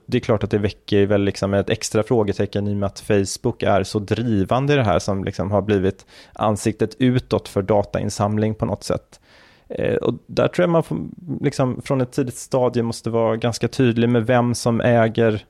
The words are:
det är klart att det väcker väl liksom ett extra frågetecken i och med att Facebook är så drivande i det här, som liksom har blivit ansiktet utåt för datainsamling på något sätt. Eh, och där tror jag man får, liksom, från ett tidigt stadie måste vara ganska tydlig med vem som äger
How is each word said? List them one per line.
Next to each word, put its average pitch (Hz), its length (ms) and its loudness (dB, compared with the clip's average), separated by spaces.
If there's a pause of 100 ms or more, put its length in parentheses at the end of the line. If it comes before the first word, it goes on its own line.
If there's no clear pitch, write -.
det 123 120 0
är 117 40 0
klart 107 220 0
att 98 80 -4
det 107 60 2
väcker 101 480 2
väl 101 160 2
liksom 98 320 0
ett 98 160 2
extra - 340 -2
frågetecken 104 640 0
i 101 60 -2
och 101 40 -2
med 98 100 -2
att - 120 -10
Facebook - 640 -2
är 98 200 2
så 107 160 -4
drivande 113 760 0
i - 20 4
det 135 80 2
här, 90 160 2
som 98 240 -2
liksom 95 280 -4
har 104 100 2
blivit 98 440 0 (280)
ansiktet 107 680 -2
utåt 127 480 0
för - 140 -2
datainsamling 104 920 0
på 113 100 -4
något - 180 -4
sätt. - 360 -6 (500)
Eh, - 260 -2
och - 180 0 (120)
där 120 220 0
tror 175 160 0
jag 180 60 2
man 165 140 2
får, 160 140 -6 (440)
liksom, 131 400 -2
från 135 200 -2
ett 127 100 -4
tidigt 123 260 -4
stadie 123 460 0
måste 117 260 -6
vara 113 260 0
ganska 113 320 -2
tydlig 117 420 2
med 120 160 2
vem 120 300 2
som 117 260 0
äger 113 680 2